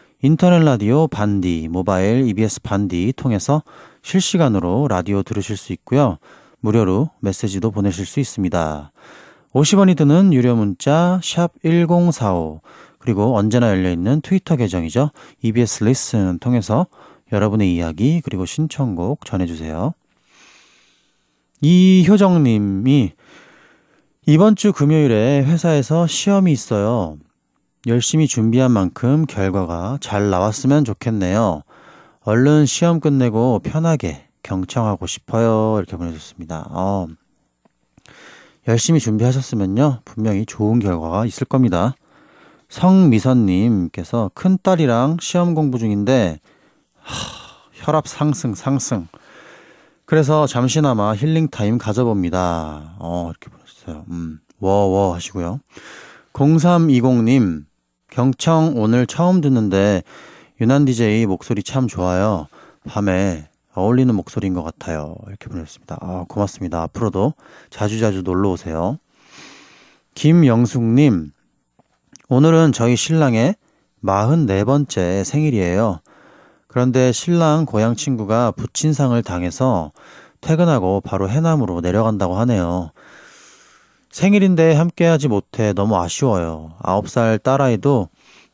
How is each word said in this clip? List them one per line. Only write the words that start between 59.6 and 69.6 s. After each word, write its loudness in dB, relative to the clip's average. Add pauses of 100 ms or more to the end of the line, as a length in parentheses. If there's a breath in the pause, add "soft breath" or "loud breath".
윤한 2
디제이 2
목소리 -4
참 -4
좋아요. -2 (380 loud breath)
밤에 -4 (260)
어울리는 2
목소리인 -4
것 -6
같아요." -10 (120)
이렇게 -18
보내주셨습니다. -16
아, -10
고맙습니다. -6
앞으로도 -4 (340 loud breath)
자주자주 -4
놀러 0
오세요. -4 (1160 loud breath)